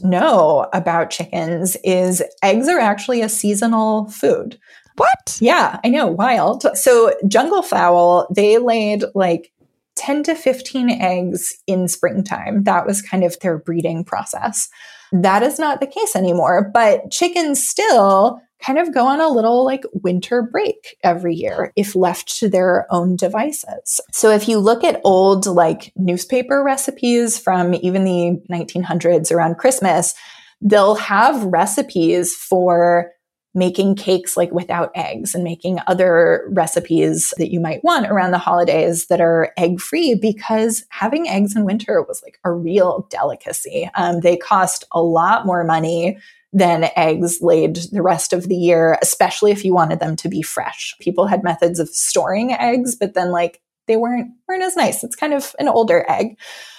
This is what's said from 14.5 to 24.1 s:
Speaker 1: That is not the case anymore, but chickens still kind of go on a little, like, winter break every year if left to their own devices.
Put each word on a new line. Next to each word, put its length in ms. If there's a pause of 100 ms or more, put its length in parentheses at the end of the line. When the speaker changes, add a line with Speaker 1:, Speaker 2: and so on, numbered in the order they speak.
Speaker 1:
That 320
is 160
not 200
the 80
case 280
anymore, 580
but 380
chickens 560
still 720 (240)
kind 140
of 140
go 120
on 140
a 80
little, 380
like, 180 (100)
winter 480
break 640
every 320
year 400
if 180
left 460
to 100
their 400
own 260
devices. 840 (120)